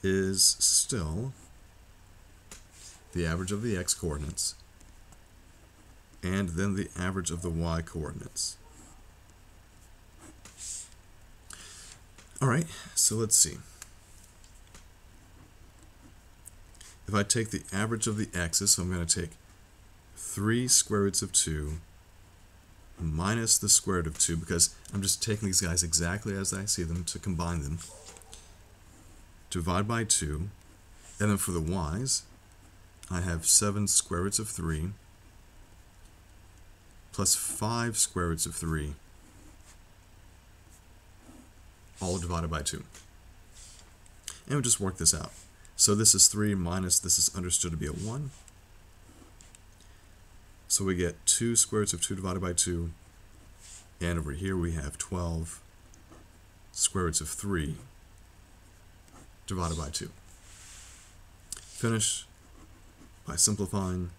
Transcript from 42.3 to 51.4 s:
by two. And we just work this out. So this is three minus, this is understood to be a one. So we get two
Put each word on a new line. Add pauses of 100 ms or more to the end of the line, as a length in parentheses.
by
two. (1600)
And
we
just
work
this
out. (440)
So
this
is
three
minus,
this
is
understood
to
be
a
one. (2250)
So
we
get
two